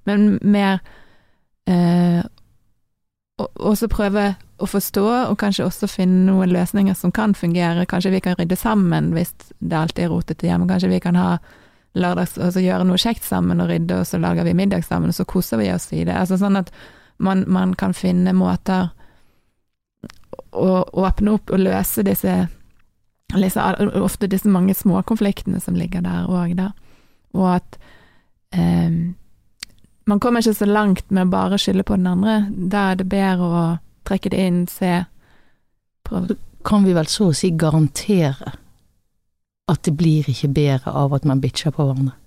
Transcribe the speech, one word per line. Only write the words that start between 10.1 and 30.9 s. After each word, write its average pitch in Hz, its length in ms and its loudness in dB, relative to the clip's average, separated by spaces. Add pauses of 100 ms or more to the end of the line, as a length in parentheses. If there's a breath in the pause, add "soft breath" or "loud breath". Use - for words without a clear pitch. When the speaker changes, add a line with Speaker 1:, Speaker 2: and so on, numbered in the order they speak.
Speaker 1:
rotete 170 360 -4
hjemme. 175 220 2
Kanskje 185 220 2
vi 180 100 0
kan 175 160 2
ha 180 180 0 (600 soft breath)
lørdags, 180 400 -2
og 180 160 0
så 185 80 0
gjøre 185 240 0
noe 185 140 2
kjekt - 260 -2
sammen 180 360 0
og 175 80 0
rydde, 175 300 -2
og 175 80 -4
så 180 140 -4
lager 175 240 0
vi 170 100 2
middag 190 300 0
sammen, 175 240 -2
og 170 80 -4
så 180 100 -4
koser 202 340 -2
vi 196 120 0
oss - 180 -6
i 165 140 -2
det. 180 80 0
Altså 185 260 0
sånn 196 180 0
at 180 120 -6 (520 loud breath)
man, 190 280 0
man 185 280 0
kan 190 160 -2
finne 180 400 0
måter 185 560 0 (1600 soft breath)
å 185 300 2 (180)
åpne 208 320 2
opp - 200 -4
og 190 80 2
løse 190 440 0
disse 185 380 0 (960)
liksom, 190 500 0 (120)
ofte 202 260 -2
disse 196 200 0
mange 190 260 2
små 185 280 2
konfliktene 196 580 -2
som 180 140 -4
ligger 175 280 -4
der 175 240 -4
også, 175 300 -2
da. 185 120 -2 (640 soft breath)
Og 185 220 2
at, - 220 -6 (720 soft breath)
ehm, 170 640 0 (920)
man 208 140 4
kommer 240 200 2
ikke 226 140 2
så 208 120 -2
langt 202 440 2